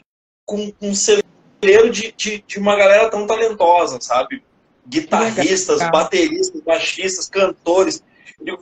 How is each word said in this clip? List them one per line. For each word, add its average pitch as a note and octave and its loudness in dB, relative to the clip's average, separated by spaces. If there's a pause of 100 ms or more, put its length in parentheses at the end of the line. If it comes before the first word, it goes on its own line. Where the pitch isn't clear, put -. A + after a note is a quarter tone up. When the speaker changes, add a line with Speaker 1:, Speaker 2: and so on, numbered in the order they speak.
(460)
Speaker 1:
com, G#3 -8
com G3+ -8
um G3+ -4
celeiro G#3+ 2
de, G#3+ -8
de, G#3 -8
de - -12
uma G3+ 0
galera G3+ 4
tão G#3 -4
talentosa, F3 0
sabe? B2+ -4 (480)
Guitarristas, G3+ -2
Speaker 2:
Legal. E3+ -2
Speaker 1:
bateristas, D#3+ 0
baixistas, F3 -4
cantores. F#3 0 (400)
E F3 -10